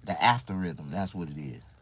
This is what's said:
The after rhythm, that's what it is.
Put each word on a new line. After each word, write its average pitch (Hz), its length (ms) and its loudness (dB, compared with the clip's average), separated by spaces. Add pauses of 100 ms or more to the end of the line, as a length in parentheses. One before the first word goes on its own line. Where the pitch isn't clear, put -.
The 92 180 -2
after 120 320 6
rhythm, 82 360 -4
that's 92 240 -2
what 87 140 -4
it 73 100 -8
is. 64 240 -8 (200)